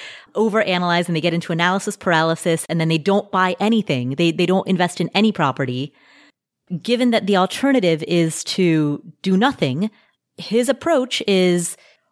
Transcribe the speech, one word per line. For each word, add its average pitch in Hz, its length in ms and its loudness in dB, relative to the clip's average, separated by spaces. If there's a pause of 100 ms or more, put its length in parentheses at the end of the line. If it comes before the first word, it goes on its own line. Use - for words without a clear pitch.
(340)
overanalyze 180 720 0
and 170 100 -2
they 156 40 -2
get 160 140 0
into 175 180 -4
analysis 180 440 0
paralysis, 165 720 0
and 165 120 -2
then 160 80 0
they 160 100 2
don't 196 340 -2
buy 185 280 0
anything. 190 500 0
They, 165 200 0
they 165 160 0
don't 185 220 0
invest 180 320 0
in 131 140 -4
any 214 180 2
property. 135 600 -2 (880)
Given 240 280 2
that 226 160 2
the 196 100 4
alternative 185 680 2
is 165 420 0
to 156 580 0 (200)
do 190 140 2
nothing, 190 540 0 (460)
his 233 320 -2
approach 269 580 -2
is, 180 500 2 (360)